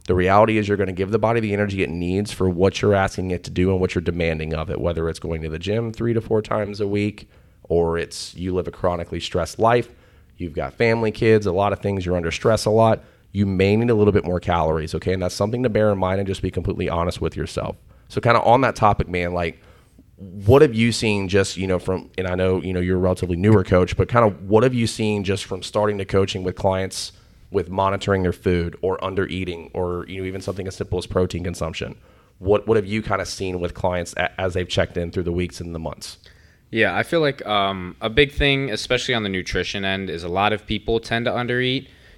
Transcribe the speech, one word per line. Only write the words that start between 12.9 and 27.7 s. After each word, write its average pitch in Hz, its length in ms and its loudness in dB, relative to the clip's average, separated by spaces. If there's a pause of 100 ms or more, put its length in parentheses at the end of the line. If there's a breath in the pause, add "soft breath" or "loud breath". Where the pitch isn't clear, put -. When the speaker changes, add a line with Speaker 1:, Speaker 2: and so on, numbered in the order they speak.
Speaker 1:
you 98 120 2
may 98 320 4
need 117 140 2
a 117 40 4
little 104 180 6
bit 95 120 2
more 87 160 -2
calories, 80 540 0
okay? 92 180 -2
And 92 100 -2
that's 90 120 -4
something 117 300 -2
to 123 40 2
bear 107 220 4
in 98 80 0
mind 95 220 0
and 101 60 -2
just 95 140 -6
be 92 100 -2
completely 87 380 -4
honest 85 320 -2
with 82 160 -4
yourself. - 400 -6 (320 soft breath)
So - 120 -4
kinda 117 220 4
on 123 200 6
that 117 140 0
topic, 104 320 2
man, 87 260 -2
like, 85 260 -4 (560 soft breath)
what 101 460 4
have 135 120 6
you 113 180 2
seen 104 360 0
just, 95 280 2
you 92 100 -4
know, 92 120 0
from, 92 380 -4
and 92 100 -4
I 90 100 -2
know, 92 260 2
you 92 100 -4
know, 90 80 0
you're 90 160 0
a 90 40 0
relatively 90 360 0
newer 98 280 6
coach, 92 320 2
but - 120 2
kinda 120 200 4
what 98 340 2
have 127 120 2
you 117 120 0
seen 107 380 -2
just 95 200 -2
from 92 180 -10
starting 104 360 -2
to 98 60 -6
coaching 95 400 0
with 92 120 -4
clients 95 560 -2 (380 soft breath)
with 90 180 -2
monitoring 98 540 0